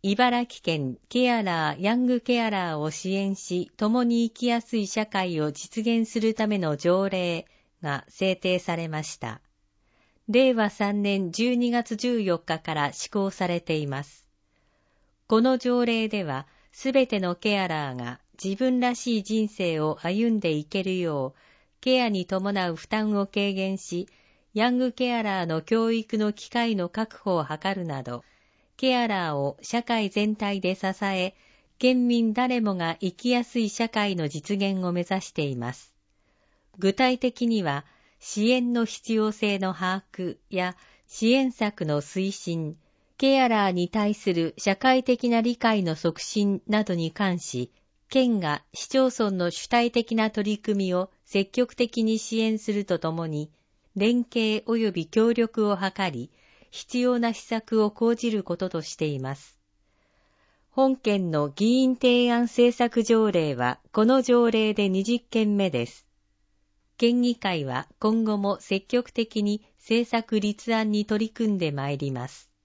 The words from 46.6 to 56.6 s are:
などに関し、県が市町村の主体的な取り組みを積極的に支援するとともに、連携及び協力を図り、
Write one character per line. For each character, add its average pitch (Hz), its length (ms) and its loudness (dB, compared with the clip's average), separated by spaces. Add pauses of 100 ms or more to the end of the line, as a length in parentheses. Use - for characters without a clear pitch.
な 208 180 0
ど 185 100 -2
に 165 180 -2
関 185 260 0
し、 123 320 -6 (380)
県 247 320 2
が 147 320 -2
市 - 160 -12
町 262 180 4
村 226 240 0
の 175 200 0
主 - 180 -12
体 240 240 2
的 226 240 0
な 220 140 2
取 214 220 -2
り 208 60 -4
組 202 280 0
み 180 80 0
を 185 160 -2 (140)
積 196 260 -2
極 247 240 0
的 240 280 -2
に 220 160 2
支 226 220 -4
援 220 180 0
す 214 140 -4
る 202 120 -2
と 175 140 0
と 160 140 -4
も 165 140 -6
に、 151 240 -6 (440)
連 233 300 2
携 214 420 -2
及 226 240 0
び - 160 -4
協 226 260 4
力 226 380 2
を 202 60 2
図 190 340 -2
り、 127 200 -10 (440)